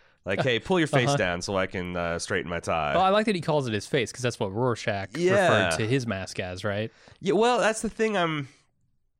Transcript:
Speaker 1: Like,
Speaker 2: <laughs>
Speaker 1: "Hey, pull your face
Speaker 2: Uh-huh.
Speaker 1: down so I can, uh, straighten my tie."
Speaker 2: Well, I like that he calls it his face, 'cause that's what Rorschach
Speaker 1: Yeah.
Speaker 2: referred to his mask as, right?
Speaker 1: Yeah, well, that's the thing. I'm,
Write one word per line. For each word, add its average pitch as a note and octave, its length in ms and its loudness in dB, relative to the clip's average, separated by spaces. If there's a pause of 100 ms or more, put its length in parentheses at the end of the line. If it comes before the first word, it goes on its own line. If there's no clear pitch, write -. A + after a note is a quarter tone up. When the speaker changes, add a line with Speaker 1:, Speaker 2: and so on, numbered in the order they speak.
(260)
Speaker 1:
Like, G2 140 -2
Speaker 2:
<laughs> - 20 0
Speaker 1:
"Hey, A#2+ 160 2
pull F#3 220 0
your D#3 80 2
face C3 220 4
Speaker 2:
Uh-huh. C#3+ 80 4
Speaker 1:
down F2+ 240 0
so G2 140 -2
I F#2+ 100 2
can, F2+ 300 -6
uh, E2+ 220 -2
straighten E2 320 -4
my F2 80 -4
tie." D#2+ 360 0
Speaker 2:
Well, F3+ 100 4
I F#3+ 60 4
like G#3+ 160 2
that G#3+ 80 2
he F3 80 -2
calls D3 260 0
it A2+ 60 -2
his G2+ 120 -2
face, B2 240 0
'cause - 120 -12
that's B2 180 -2
what G2 120 -2
Rorschach G#2+ 640 -2
Speaker 1:
Yeah. F3 160 2 (360)
Speaker 2:
referred D#2+ 100 0
to A2 80 0
his B2 200 0
mask F#2+ 340 -6
as, F2+ 240 -8
right? G#2+ 260 -2 (300)
Speaker 1:
Yeah, C#3+ 140 0
well, A#3 260 4
that's G#3+ 220 0
the A3+ 80 -2
thing. A3 260 -2
I'm, D#3+ 320 -2 (720)